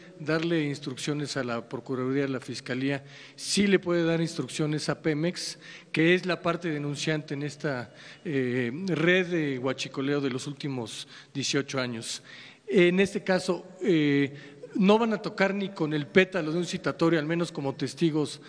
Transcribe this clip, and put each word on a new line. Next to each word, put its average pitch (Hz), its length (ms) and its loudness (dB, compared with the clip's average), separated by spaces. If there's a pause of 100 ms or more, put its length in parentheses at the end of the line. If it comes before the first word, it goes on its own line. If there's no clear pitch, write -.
(180)
darle 160 460 0
instrucciones 143 760 -4
a 131 60 -2
la 117 260 -4
Procuraduría, 131 560 -2
a 131 40 -4
la 127 100 -4
Fiscalía, 135 640 -4 (320)
sí - 320 2
le 190 100 6
puede 175 260 2
dar 165 180 2
instrucciones 151 680 -2
a 147 140 -4
Pemex, 160 560 -2 (320)
que 165 240 6
es 185 100 -2
la 170 160 -2
parte 170 280 -2
denunciante 147 680 -2
en 139 80 -6
esta, 143 500 -4 (320)
eh, 127 460 0 (160)
red 175 400 4
de 151 320 -2
huachicoleo 135 600 -2
de 139 120 0
los 131 160 -4
últimos 131 600 -8 (240)
dieciocho 135 480 -2
años. 120 440 -6 (440)
En 180 320 6
este 196 240 0
caso, 180 440 0 (160)
eh, 143 680 2 (260)
no 214 220 6
van 226 140 2
a 208 80 -2
tocar 190 320 0
ni 196 160 -2
con 156 240 -2
el 147 120 -2
pétalo 185 460 2
de 170 60 0
un 175 80 0
citatorio, 165 520 2
al 147 80 0
menos 170 240 0
como 139 260 -4
testigos, 147 720 0